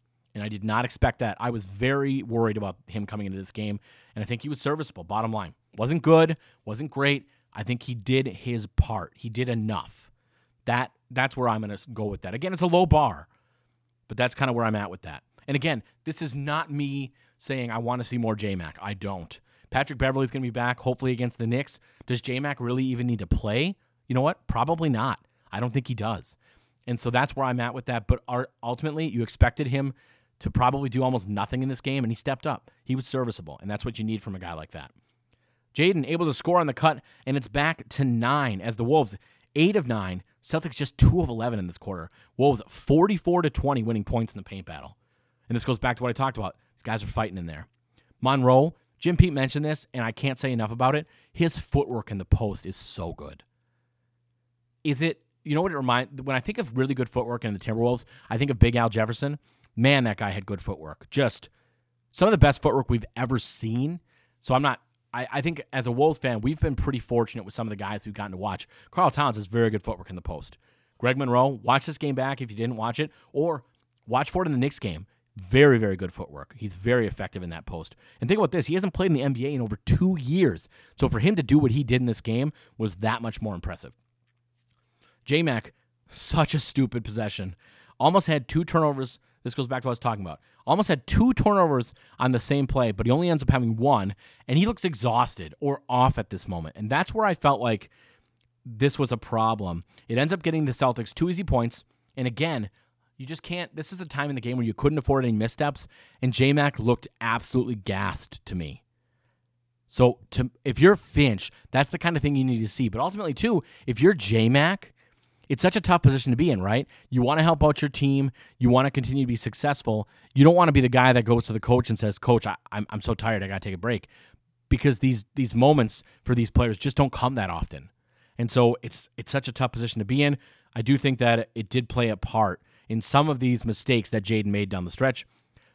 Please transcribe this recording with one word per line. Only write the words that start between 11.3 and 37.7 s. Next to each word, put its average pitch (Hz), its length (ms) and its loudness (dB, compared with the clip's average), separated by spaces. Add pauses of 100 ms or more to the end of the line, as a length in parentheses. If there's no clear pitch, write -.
where 123 140 0
I'm 110 120 0
gonna 104 120 -8
s-, - 180 -16
go 107 140 -6
with 101 160 -6
that. 92 140 -10
Again, 185 180 -6
it's 170 80 -4
a 180 60 4
low 175 180 6
bar, 143 420 4 (800)
but 110 80 -12
that's 123 200 0
kinda 131 180 0
where 117 120 0
I'm 110 100 0
at 101 160 -6
with 92 120 -16
that. 78 200 -12 (240)
And 139 80 -2
again, 139 260 -2 (220)
this 156 180 -10
is 135 140 -6
not 151 340 -4
me 139 440 -6 (240)
saying, 123 340 -6
"I 110 60 -4
wanna 120 260 -4
see 123 140 -6
more 113 180 0
J-Mac." 95 460 -6
I 101 120 -8
don't. 95 460 -10 (300)
Patrick 135 300 -4
Beverley's 135 320 0
gonna 135 120 -6
be 123 60 -4
back, 123 300 -2
hopefully 127 320 -2
against 120 260 -4
the 113 100 -4
Knicks. 123 320 -4 (260)
Does 123 160 -2
J-Mac 135 380 -6
really 127 260 -2
even 123 220 -2
need 117 120 0
to 95 80 -10
play? 131 480 0 (320)
You 123 80 0
know 127 60 2
what? 156 260 -2
Probably 156 420 0
not. 117 300 -2 (320)
I 95 80 -6
don't 120 140 -4
think 131 140 -2
he 127 60 -2
does. 107 440 -6 (500)
And 123 120 -4
so 123 100 -4
that's 123 260 2
where 135 100 -2
I'm 123 140 -2
at 120 140 -4
with 127 120 -12
that. 117 220 -4
But - 200 2
our, 123 200 -2 (160)
ultimately, 151 440 -4
you 117 160 -2
expected - 440 2
him 139 260 -2 (460)
to - 100 -6
probably 135 380 2
do 127 160 0
almost 123 240 -2
nothing 104 360 -4
in 135 60 -2
this 131 120 -8
game, 135 220 -4
and 113 80 -2
he 113 40 -4
stepped 135 320 -6
up. - 240 -8 (140)
He 131 100 -2
was 131 120 -6
serviceable, 110 540 -6
and 98 80 -10
that's 104 140 -8
what 117 160 -8
you 107 60 -4
need 110 160 -4
from 95 140 -10
a 92 40 -12
guy 87 140 -12
like 80 180 -14
that. 71 200 -16 (840)
Jaden 156 320 2
able 170 180 -2
to 147 80 0
score 175 260 2
on 160 80 2
the 131 60 -2
cut, 156 280 0 (240)
and 135 100 -2
it's 123 120 -4
back 147 420 -4